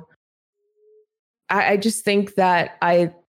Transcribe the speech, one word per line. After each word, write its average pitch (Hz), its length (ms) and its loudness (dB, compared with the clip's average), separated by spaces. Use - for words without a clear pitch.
I, 190 220 0
I 202 60 2
just 220 280 -4
think 202 300 -2
that 180 480 0
I 175 280 2